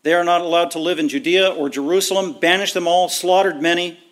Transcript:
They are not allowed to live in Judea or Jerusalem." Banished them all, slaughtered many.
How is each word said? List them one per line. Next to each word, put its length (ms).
They 100
are 120
not 160
allowed 300
to 80
live 200
in 100
Judea 400
or 180
Jerusalem." 680
Banished 420
them 120
all, 220
slaughtered 500
many. 380